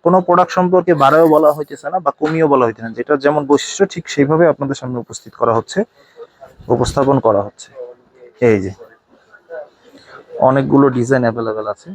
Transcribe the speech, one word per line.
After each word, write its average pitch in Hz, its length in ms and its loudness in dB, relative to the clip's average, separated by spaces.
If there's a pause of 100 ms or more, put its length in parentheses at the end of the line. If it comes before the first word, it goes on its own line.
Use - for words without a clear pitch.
কোনো 180 220 4
প্রোডাক্ট 175 320 2
সম্পর্কে 180 340 2 (100)
বাড়ায়ও 156 320 6
বলা 151 220 4
হইতেছে 147 360 -12
না 185 120 -4
বা 143 60 0 (100)
কমিয়েও 160 320 0
বলা 131 140 2
হইতেছে 113 220 -6
না, 113 100 -12
যেটা 135 140 -4 (120)
যেমন 151 260 0
বৈশিষ্ট্য 147 420 0
ঠিক 170 120 -12 (100)
সেইভাবে 156 380 2
আপনাদের 139 280 -6
সামনে 127 240 -8
উপস্থিত - 360 -18
করা 117 180 2
হচ্ছে, - 200 -4 (960)
উপস্থাপন 135 420 0 (100)
করা 101 200 2
হচ্ছে। - 220 -20 (800)
এই 104 140 2
যে, 92 80 -8 (1800)
অনেকগুলো 139 380 2 (120)
ডিজাইন 127 280 0
অ্যাভেলেবল 110 480 -4
আছে। - 200 -18